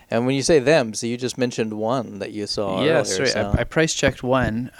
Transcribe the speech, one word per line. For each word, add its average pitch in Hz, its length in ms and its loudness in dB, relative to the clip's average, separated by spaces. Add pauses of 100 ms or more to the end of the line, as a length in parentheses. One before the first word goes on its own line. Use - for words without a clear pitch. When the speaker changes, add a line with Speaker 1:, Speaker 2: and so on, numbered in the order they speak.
(100)
Speaker 1:
And 117 160 0
when 131 80 2
you 139 80 0
say 156 160 6
them, 123 360 2
so 120 120 -6
you 120 120 -2
just 123 200 -4
mentioned 123 360 -2
one 107 440 -2
that 98 140 -8
you 104 140 -6
saw 95 360 -2
Speaker 2:
Yeah, 156 100 2
Speaker 1:
earlier, 151 120 2
Speaker 2:
sorry, 104 240 0
Speaker 1:
so 113 280 -2
Speaker 2:
I, - 40 2
I 120 40 0
price 160 300 0
checked - 300 0
one. 123 560 0